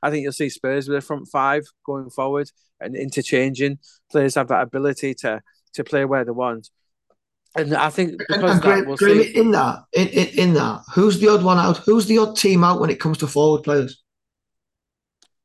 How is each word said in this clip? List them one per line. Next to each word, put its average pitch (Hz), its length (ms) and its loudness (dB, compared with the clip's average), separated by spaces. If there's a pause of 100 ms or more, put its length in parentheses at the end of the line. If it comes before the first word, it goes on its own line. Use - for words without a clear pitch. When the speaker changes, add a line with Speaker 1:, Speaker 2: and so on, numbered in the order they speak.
Speaker 1:
I 143 80 -2
think 151 120 -4
you'll 139 100 -6
see 143 160 -6
Spurs 135 400 -6
with 143 80 -2
a 139 60 -6
front 135 260 -12
five 143 360 -2 (200)
going 135 240 -10
forward 139 420 -6 (300)
and 123 160 -12
interchanging. 135 800 -2 (320)
Players 139 260 0
have 131 120 -2
that 127 140 0
ability 135 540 -4
to, 113 260 -6 (320)
to 131 100 -8
play 139 220 -2
where 131 180 -2
they 120 60 -6
want. 120 400 -6 (840)
And 156 200 -2
I 151 160 0
think 170 220 -2
Speaker 2:
And, - 140 -12
Speaker 1:
because 151 160 -2 (100)
Speaker 2:
and 180 80 4
Speaker 1:
that - 20 0
Speaker 2:
Graham, 196 240 2
Speaker 1:
we'll 139 100 -6
Speaker 2:
Graham, 208 260 4
Speaker 1:
see. 220 140 -4
Speaker 2:
in 226 140 4
that, 143 420 0
in, 185 160 2
in, - 200 0
in 175 260 2
that, 117 280 -2 (120)
who's 190 240 4
the 208 100 4
odd 208 140 4
one 180 160 4
out? 175 200 2
Who's 214 280 2
the 220 100 4
odd 214 200 2
team 185 280 4
out 175 160 2
when 160 80 0
it 147 100 -4
comes 160 200 -4
to 156 80 -4
forward 151 360 2
players? 139 400 -2 (1400)